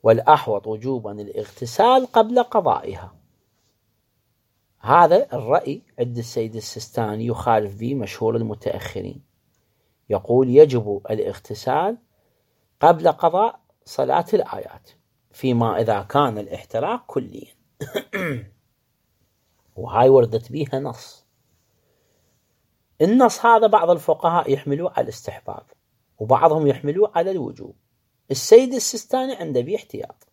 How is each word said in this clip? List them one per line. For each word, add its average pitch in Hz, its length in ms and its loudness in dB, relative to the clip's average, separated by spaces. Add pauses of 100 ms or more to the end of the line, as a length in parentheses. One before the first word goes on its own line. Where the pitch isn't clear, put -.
والأحوط 113 640 4
وجوبًا 110 460 -8
الاغتسال 123 920 -2
قبل 233 360 2
قضائها. - 720 -4 (1600)
هذا 170 540 4
الرأي 143 500 -4 (160)
عند 120 200 -4
السيد 113 380 -8
السيستاني 110 720 -6
يخالف 107 540 0
به 123 140 -6
مشهور 113 420 -4
المتأخرين، 101 880 -8 (880)
يقول: 123 400 0
"يجب 123 500 4 (100)
الاغتسال 131 880 -4 (800)
قبل 160 320 4
قضاء 180 480 -2 (240)
صلاة 139 400 -2 (100)
الآيات، - 560 -6 (420)
فيما 117 480 0
إذا 107 220 -2
كان 131 360 -2
الاحتراق 135 680 -8
كلياً". - 420 -10 (1160)
<clears throat> - 1080 -20
وهاي 120 320 2
وردت 117 440 4
بيها 139 280 -6
نص. - 460 -16 (1800)
النص 233 440 4
هذا 226 200 6
بعض 180 240 6
الفقهاء 165 640 0
يحملوه 143 440 -4
على - 80 -2
الاستحباب، - 640 -14 (520)
وبعضهم 151 480 2
يحملوه 147 480 -2
على 170 160 -2
الوجوب. 127 460 -10 (540)
السيد 247 440 6
السيستاني 262 640 -6
عنده 151 240 -4
بيه 160 160 -6
احتياط. - 560 -14